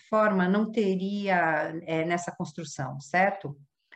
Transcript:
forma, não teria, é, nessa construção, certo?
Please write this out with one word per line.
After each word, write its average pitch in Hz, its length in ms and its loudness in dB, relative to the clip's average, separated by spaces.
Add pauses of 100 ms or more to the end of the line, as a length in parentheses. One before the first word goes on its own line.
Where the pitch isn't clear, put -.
forma, 208 400 4
não 214 200 2
teria, 190 1040 0 (100)
é, 160 200 -2
nessa 175 300 -2
construção, 143 680 -8
certo? 180 580 0 (380)